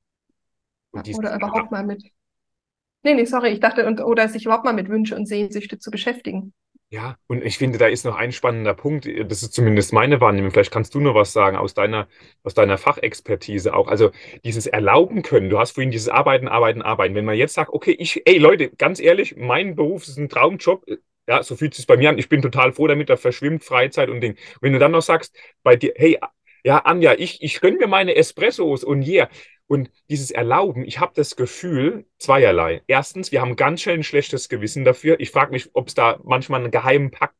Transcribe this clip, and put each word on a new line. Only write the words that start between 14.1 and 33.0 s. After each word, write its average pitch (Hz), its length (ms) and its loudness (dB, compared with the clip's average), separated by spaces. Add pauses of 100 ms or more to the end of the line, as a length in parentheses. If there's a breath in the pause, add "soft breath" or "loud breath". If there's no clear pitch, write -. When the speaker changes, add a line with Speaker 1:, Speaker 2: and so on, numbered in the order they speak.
Speaker 1:
dieses 113 240 -6
Erlauben 147 540 2
können, 98 280 2
du 101 80 2
hast 120 140 0
vorhin 131 180 -4
dieses 113 180 -6
Arbeiten, 131 380 2
Arbeiten, 113 360 0
Arbeiten. 101 340 -2
Wenn 107 80 -2
man 107 100 -2
jetzt 127 200 0
sagt, 156 180 -4
„Okay, - 260 0
ich, 170 280 -6
ey 180 120 6
Leute, 156 320 6
ganz 143 300 -2
ehrlich, 180 360 2
mein 151 380 -4
Beruf 160 320 -4
ist 135 120 -14
ein 147 100 -6
Traumjob“, 175 580 0 (420)
ja, 123 140 2
so 123 140 -10
fühlt 151 180 -4
sich's - 120 -12
bei 127 100 10
mir 143 140 4
an, 151 80 0
ich - 100 -6
bin 143 140 2
total 127 300 2
froh 151 140 0
damit, 147 240 0
da 127 60 6
verschwimmt 143 480 -4
Freizeit 135 440 0
und 123 120 -8
Ding. 113 160 -4 (240 loud breath)
Wenn 139 120 2
du 131 60 2
dann 117 140 6
noch 165 100 2
sagst, - 340 -2 (280 soft breath)
bei 127 100 8
dir, 131 220 0
„Hey, 160 240 4 (440 soft breath)
ja, 139 140 4
Anja, 165 400 4
ich, - 240 -8
ich - 180 -8
gönn 185 180 4
mir 233 100 0
meine 190 260 0
Espressos 160 680 0
und 139 180 -2
yeah.“ 151 260 0 (380 loud breath)
Und 139 240 -4 (200)
dieses 139 200 -6
Erlauben, 131 540 -2
ich 117 160 -12
hab - 140 -4
das - 220 -2
Gefühl, 160 680 -4 (120)
zweierlei. 90 680 2
Erstens, 143 460 -4